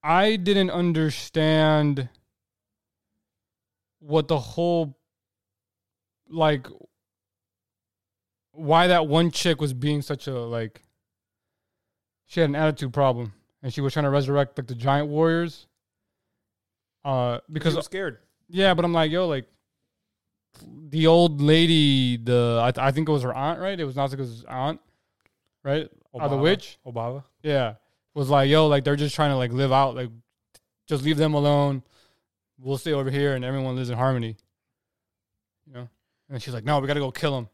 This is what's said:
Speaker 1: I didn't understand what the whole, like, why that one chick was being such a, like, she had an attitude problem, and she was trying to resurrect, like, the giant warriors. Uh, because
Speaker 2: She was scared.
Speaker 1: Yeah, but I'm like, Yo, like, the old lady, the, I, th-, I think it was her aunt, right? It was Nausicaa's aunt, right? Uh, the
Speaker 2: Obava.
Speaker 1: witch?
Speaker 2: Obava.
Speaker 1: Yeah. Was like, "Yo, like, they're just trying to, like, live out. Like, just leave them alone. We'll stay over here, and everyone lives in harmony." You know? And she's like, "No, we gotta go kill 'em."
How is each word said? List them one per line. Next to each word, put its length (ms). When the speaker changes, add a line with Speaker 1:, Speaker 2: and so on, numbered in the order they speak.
Speaker 1:
I 340
didn't 340
understand 1400
what 300
the 100
whole, 580
like, 400
why 360
that 180
one 240
chick 300
was 120
being 300
such 240
a, 120
like, 440
she 140
had 80
an 80
attitude 360
problem, 400
and 100
she 80
was 120
trying 120
to 60
resurrect, 480
like, 80
the 80
giant 340
warriors. 580
Uh, 340
because 220
Speaker 2:
She 40
was 100
scared. 320
Speaker 1:
Yeah, 260
but 100
I'm 80
like, 180
Yo, 180
like, 180
the 420
old 340
lady, 760
the, 460
I, 100
th-, 120
I 60
think 180
it 40
was 100
her 120
aunt, 260
right? 180
It 60
was 120
Nausicaa's 520
aunt, 320
right? 260
Uh, 160
the 80
Speaker 2:
Obava. 60
Speaker 1:
witch? 440
Speaker 2:
Obava. 380
Speaker 1:
Yeah. 320
Was 140
like, 220
"Yo, 160
like, 160
they're 140
just 180
trying 160
to, 60
like, 160
live 200
out. 220
Like, 140
just 160
leave 120
them 180
alone. 500
We'll 180
stay 160
over 160
here, 280
and 80
everyone 320
lives 120
in 80
harmony." 400
You 60
know? 140
And 140
she's 100
like, 120
"No, 160
we 80
gotta 100
go 140
kill 240
'em." 180